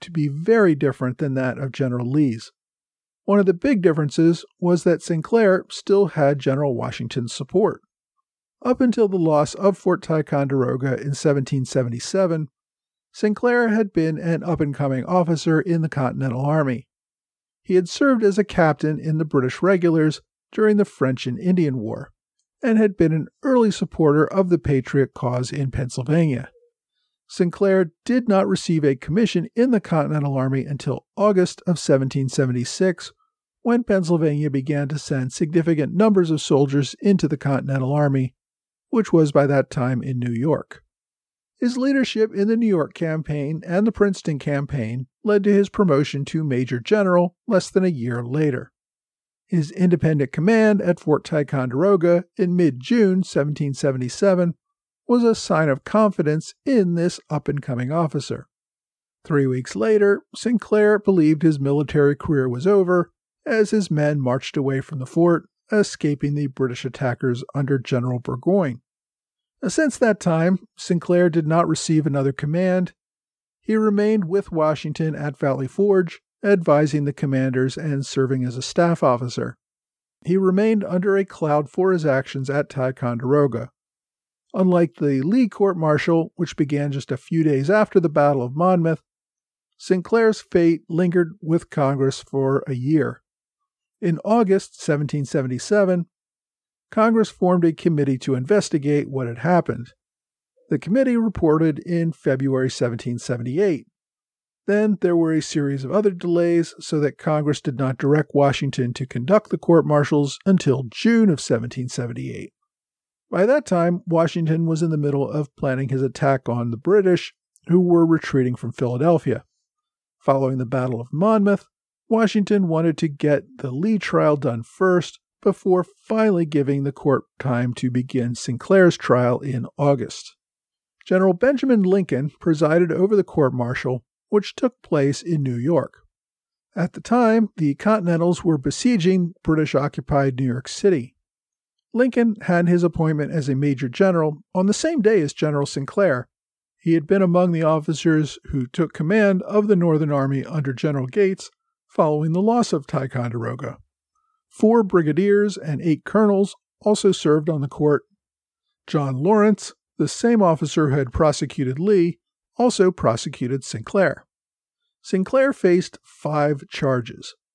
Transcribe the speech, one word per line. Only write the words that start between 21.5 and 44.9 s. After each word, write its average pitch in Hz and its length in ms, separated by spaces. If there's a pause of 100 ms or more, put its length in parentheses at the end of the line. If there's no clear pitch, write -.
War, 110 340 (500)
and 226 160
had 208 180
been 160 160
an 156 140 (160)
early 247 300
supporter 156 520
of 185 240
the 175 100
Patriot 135 540
cause 127 380
in 139 200
Pennsylvania. 131 800 (800)
Sinclair 190 600 (140)
did 240 240
not 196 180
receive 170 380
a 139 100
commission 175 640
in 247 160
the 214 80
Continental 143 560
Army 131 280
until 139 420 (100)
August 185 500
of 175 140
seventeen 135 480
seventy-six, 131 840 (500)
when 240 200
Pennsylvania 160 680
began 139 380
to 147 120
send 131 320
significant 156 600
numbers 190 360
of 151 100
soldiers 139 600
into 196 260
the 156 100
Continental 135 560
Army, 135 420 (560)
which 226 220
was 156 200
by 143 140
that 135 240
time 127 320
in 135 160
New 120 140
York. 135 500 (760)
His 240 200
leadership 254 560
in 202 140
the 226 80
New 233 100
York 170 260
campaign 156 720
and 185 220
the 226 60
Princeton 185 480
campaign 135 680 (160)